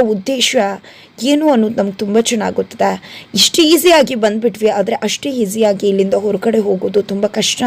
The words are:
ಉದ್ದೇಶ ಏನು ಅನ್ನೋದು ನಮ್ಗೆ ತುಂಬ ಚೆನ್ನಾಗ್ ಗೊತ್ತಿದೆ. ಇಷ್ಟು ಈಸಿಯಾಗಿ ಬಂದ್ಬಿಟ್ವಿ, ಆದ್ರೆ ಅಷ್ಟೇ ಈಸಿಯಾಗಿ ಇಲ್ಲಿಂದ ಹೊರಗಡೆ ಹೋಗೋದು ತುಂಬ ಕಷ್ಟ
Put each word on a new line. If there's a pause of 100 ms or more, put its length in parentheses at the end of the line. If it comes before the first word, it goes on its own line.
ಉದ್ದೇಶ (680)
ಏನು
ಅನ್ನೋದು
ನಮ್ಗೆ
ತುಂಬ
ಚೆನ್ನಾಗ್
ಗೊತ್ತಿದೆ. (320)
ಇಷ್ಟು
ಈಸಿಯಾಗಿ
ಬಂದ್ಬಿಟ್ವಿ,
ಆದ್ರೆ
ಅಷ್ಟೇ
ಈಸಿಯಾಗಿ
ಇಲ್ಲಿಂದ
ಹೊರಗಡೆ
ಹೋಗೋದು
ತುಂಬ
ಕಷ್ಟ